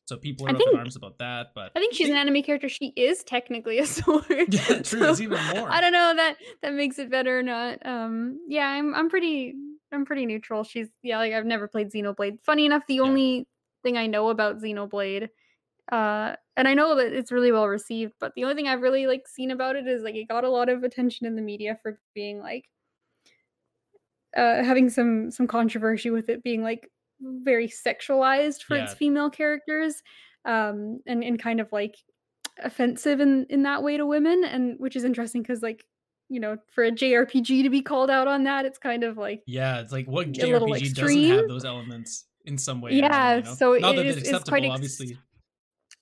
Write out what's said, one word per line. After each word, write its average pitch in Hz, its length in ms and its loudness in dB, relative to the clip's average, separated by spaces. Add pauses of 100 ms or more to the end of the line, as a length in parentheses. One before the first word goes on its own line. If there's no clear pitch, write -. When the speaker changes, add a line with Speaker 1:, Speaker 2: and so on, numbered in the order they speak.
Speaker 1:
so 127 120 -12
people 139 300 -10
are - 20 -4
Speaker 2:
I 262 60 2
Speaker 1:
up 427 100 4
in 523 80 6
Speaker 2:
think, - 20 6
Speaker 1:
arms 127 200 -6
about - 240 -18
that. 123 340 -8
But 98 220 -12
Speaker 2:
I 330 40 -2
think 440 140 0
Speaker 1:
I - 20 -8
Speaker 2:
she's 311 140 2
Speaker 1:
think 294 60 0
Speaker 2:
an - 20 2
anime 285 260 2
character. 285 260 -2
She 269 260 -10
is 285 280 2
technically 233 560 -4
a 302 60 2
<laughs> - 20 -4
sword. - 420 2
Speaker 1:
<laughs> 320 180 2
Yeah, 196 340 2
true. 226 200 -2
Speaker 2:
So, 302 80 6
Speaker 1:
It's 320 120 2
even 202 220 -4
more. 180 280 -4
Speaker 2:
I 339 100 2
don't 349 120 4
know 349 220 4
that 320 220 0 (240)
that 285 120 -4
makes 285 260 -2
it 254 100 -8
better 254 300 0
or 254 40 -2
not. 240 420 -6
Um, 240 640 -6
yeah, 285 220 0
I'm, 285 260 -2
I'm 320 140 2
pretty, 311 460 -2 (360)
I'm 277 140 -4
pretty 277 200 -4
neutral. 214 380 -6
She's, 220 260 -10 (140)
yeah, 233 160 -2
like, 226 140 -2
I've 220 120 -2
never 220 220 -2
played 208 240 -4
Xenoblade. 202 520 -4
Funny 302 220 2
enough, 294 220 2
the 262 140 0
Speaker 1:
Yeah. 262 80 4
Speaker 2:
only 262 380 2 (360)
thing 247 140 0
I 226 100 -2
know 214 220 2
about 214 300 0
Xenoblade, 202 680 -6 (640)
uh, 214 440 -2 (220)
and 262 100 4
I 269 80 4
know 302 200 4
that 247 180 2
it's 247 180 -4
really 247 200 4
well 220 180 4
received, 214 500 -6
but 220 160 -8
the 247 100 -4
only 277 100 -2
thing 285 120 -4
I've 262 140 -2
really, 262 260 2
like, 262 200 -2
seen 254 240 -6
about 262 260 -2
it 254 100 -6
is, 247 160 -2
like, 220 120 -8
it 220 140 -8
got 233 160 -2
a 254 40 0
lot 247 200 2
of 247 140 0
attention 247 440 -2
in 226 80 -4
the 220 80 -4
media 214 400 -6
for 214 180 -10 (140)
being, 208 240 -8
like, 233 300 -12 (1700)
uh, 240 280 4
having 254 260 6
some, 233 420 0
some 247 160 0
controversy 226 640 0
with 226 200 -2
it 233 140 -2
being, 226 200 -2
like, 226 260 -6 (320)
very 254 460 0
sexualized 269 960 0
for 294 120 -2
its 220 160 -2
Speaker 1:
Yeah. 294 40 -12
Speaker 2:
female 294 340 2
characters, 302 720 -2 (440)
um, 214 600 -2
and, 240 180 -2
and 233 160 -2
kind 226 200 -2
of, 214 120 -6
like, 214 260 -4 (640)
offensive 254 600 0
in, 269 300 4
in 277 140 2
that 277 200 0
way 294 140 0
to 294 80 0
women, 311 380 4
and 254 360 -2
which 262 160 -6
is 247 80 -4
interesting 233 400 -2
'cause, 233 200 -6
like, 226 220 -8 (440)
you 254 100 -6
know, 214 180 -4 (100)
for - 160 2
a 226 80 4
J 254 240 4
R 247 100 6
P 262 160 2
G 262 220 4
to 269 60 4
be 269 120 2
called 269 280 0
out 269 180 4
on 277 180 2
that, 277 200 0
it's 269 140 -6
kind 240 240 -2
of, 226 140 -4
like, 208 280 -8
Speaker 1:
Yeah, 131 360 -2
it's 117 100 -12
like, 131 160 -6
what 147 320 -2
Speaker 2:
a 254 80 2
little - 0 -
Speaker 1:
J 247 60 4
R 233 80 6
P 220 120 0
G 269 160 -2
doesn't 285 340 4
Speaker 2:
extreme. 349 140 8
Speaker 1:
have 440 100 4
those - 180 -6
elements 240 600 -12 (180)
in 143 120 -6
some 131 240 -6
way? 262 200 2
I 285 80 4
don't 285 120 4
know, 247 80 4
Speaker 2:
Yeah, 240 60 4
Speaker 1:
you 240 80 -2
know? 240 140 -10
Speaker 2:
so 247 200 6
Speaker 1:
Not - 180 4
Speaker 2:
it - 0 -
Speaker 1:
that 277 120 2
Speaker 2:
is, 151 100 0
Speaker 1:
it's 139 60 -6
Speaker 2:
it's 185 200 -2
quite 285 200 0
Speaker 1:
acceptable, - 20 -2
Speaker 2:
ex- 254 100 -2
Speaker 1:
obviously. 131 480 -8 (800)